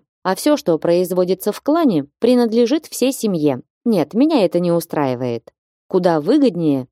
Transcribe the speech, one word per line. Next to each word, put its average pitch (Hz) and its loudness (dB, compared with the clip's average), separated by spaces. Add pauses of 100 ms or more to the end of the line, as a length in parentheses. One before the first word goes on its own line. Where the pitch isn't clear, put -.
(240)
а 190 -2
все, 294 0
что 175 -2
производится 180 -2
в - -8
клане, 269 0 (120)
принадлежит 240 2
всей - -2
семье. 151 -2 (200)
Нет, 196 0
меня 262 2
это 175 0
не 175 0
устраивает. 131 -4 (400)
Куда 175 2
выгоднее 165 0